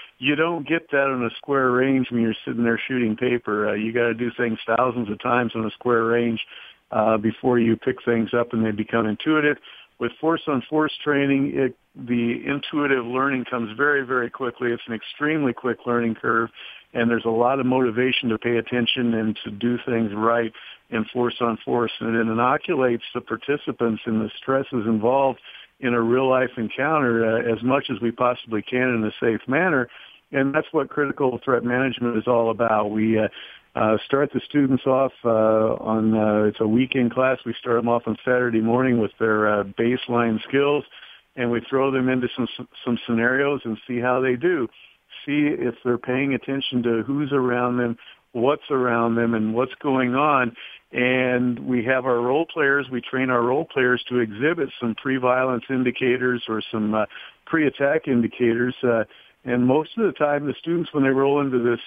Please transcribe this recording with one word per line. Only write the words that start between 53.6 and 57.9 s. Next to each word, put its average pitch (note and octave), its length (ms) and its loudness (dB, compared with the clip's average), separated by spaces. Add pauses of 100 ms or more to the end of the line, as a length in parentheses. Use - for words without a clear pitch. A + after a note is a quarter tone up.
players B2+ 420 2
to B2 120 0
exhibit B2+ 500 -2 (100)
some A2+ 140 -2
pre-violence B2+ 760 0
indicators B2+ 800 0
or A2 140 -2 (100)
some, G#2+ 220 -2
uh, G#2+ 100 2 (400)
pre-attack D3+ 640 0